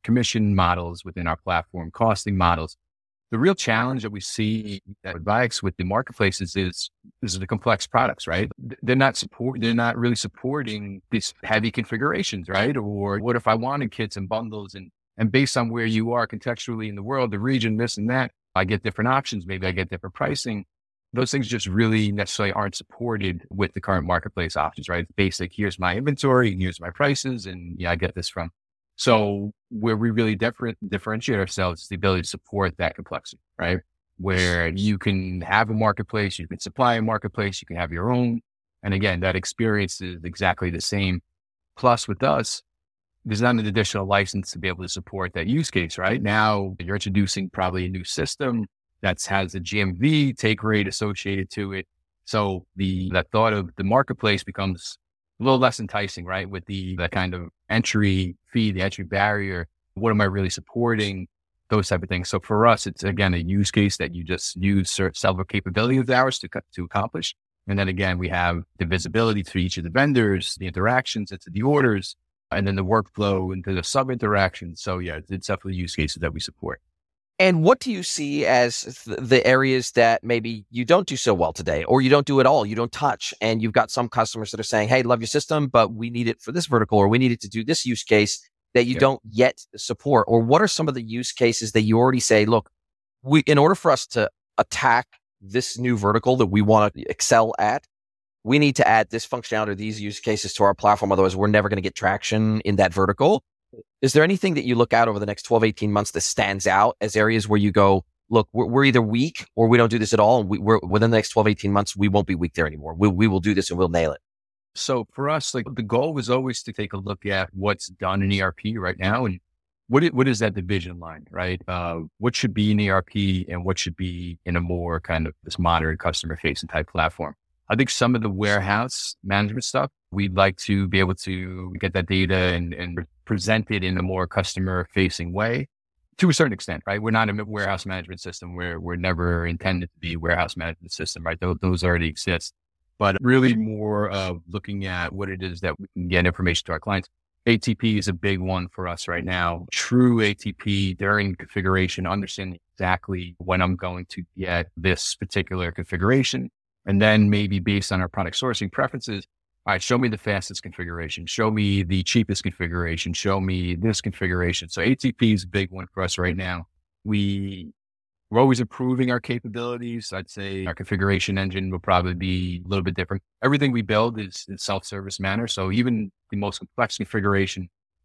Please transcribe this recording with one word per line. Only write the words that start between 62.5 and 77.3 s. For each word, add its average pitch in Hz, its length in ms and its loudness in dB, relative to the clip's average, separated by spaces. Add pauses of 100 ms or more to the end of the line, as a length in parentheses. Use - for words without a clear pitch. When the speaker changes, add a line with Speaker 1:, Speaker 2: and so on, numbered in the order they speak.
Speaker 1:
us, 110 220 4
it's - 160 -10
again, 95 300 2
a - 20 0
use 95 340 0
case 101 280 2
that 87 180 -4
you 87 80 -8
just 87 320 -6
use 95 340 2
cer-, 92 240 -2
several 92 300 0
capabilities 110 560 0
of 123 100 -2
ours 127 300 2
to - 80 -14
co-, - 120 -8 (140)
to 90 80 -8
accomplish. 98 540 -4 (320)
And 101 100 0
then 98 80 2
again, 92 320 -2
we 90 120 -2
have 87 320 0 (160)
the 87 80 -2
visibility 98 580 0
to - 140 -4
each 90 200 -2
of 85 60 -6
the 85 60 -6
vendors, 117 640 2
the 95 100 -8
interactions 104 640 -2
into 92 200 -16
the 98 120 -4
orders, 127 540 2 (340)
and 101 160 0
then 98 80 0
the 98 100 -2
workflow 98 680 0
into 92 220 -6
the 90 100 -4
sub 131 260 -2
interactions. 101 720 -2
So 92 160 -4
yeah, 82 300 -6
it's 95 180 -8
definitely 95 280 -4
use 87 200 -6
cases 76 260 -4
that 80 140 -4
we 80 60 -8
support. - 400 -10 (600)